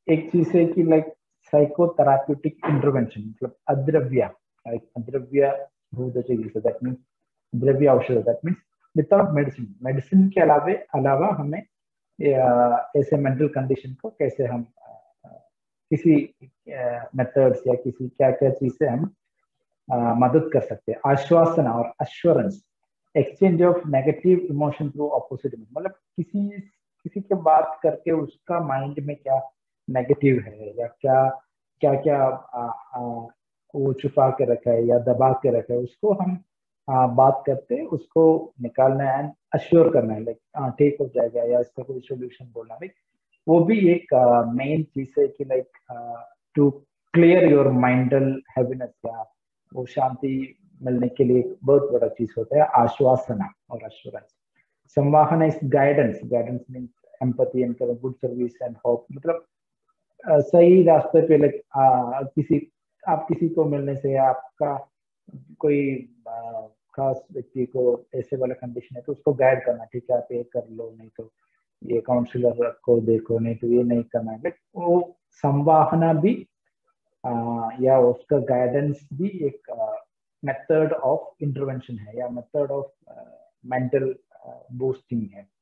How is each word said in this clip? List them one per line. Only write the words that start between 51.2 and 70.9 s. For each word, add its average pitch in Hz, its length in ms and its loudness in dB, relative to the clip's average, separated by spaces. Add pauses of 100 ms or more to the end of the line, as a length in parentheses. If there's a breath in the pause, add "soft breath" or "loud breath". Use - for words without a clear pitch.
लिए 123 160 4
एक 123 240 -4
बहुत 139 280 4
बड़ा 117 160 4
चीज 113 300 -6
होता 113 180 -2
है 151 60 6
आश्वासना 123 920 2 (160)
और 120 80 -12
assurance। - 580 -20 (520)
संवाहन 151 600 2
is 151 140 -4
guidance, 139 540 2 (160)
guidance 120 300 -4 (120)
means 127 140 -14 (340)
empathy 127 400 -2
and 120 140 -6
kind 123 140 -4
of 120 60 -6
good 127 180 -8 (100)
service 120 280 -6 (140)
and 117 80 -14 (120)
hope, 120 140 0 (100)
मतलब, 147 340 -8 (840)
आ, 151 100 6
सही 175 440 8
रास्ते 160 380 4
पे, 156 160 4
like, 139 440 0
आ, 127 400 2
किसी, 147 500 -4 (360)
आप 160 220 -2
किसी 165 200 -2
को 165 160 0
मिलने 143 300 -4
से 139 160 -4
या 135 120 2
आपका 135 640 -4 (720)
कोई, 139 500 -2 (180)
आ, 113 400 -12 (260)
खास 135 380 -4
व्यक्ति 131 340 -8
को 123 400 -2 (100)
ऐसे 131 200 -6
वाला 127 180 -4
कंडीशन 123 420 -14
है 123 60 -16
तो - 100 -8
उसको 143 220 -2
गाइड 131 320 2
करना, 117 180 -2
"ठीक 123 280 -10
है, 123 60 2
आप - 140 -8
ये 120 120 -6
कर 117 260 -8
लो, 113 280 -14